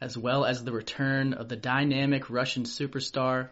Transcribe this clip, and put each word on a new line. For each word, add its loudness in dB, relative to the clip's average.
as -8
well 2
as 0
the -4
return 0
of -8
the -4
dynamic 2
Russian 0
superstar, -2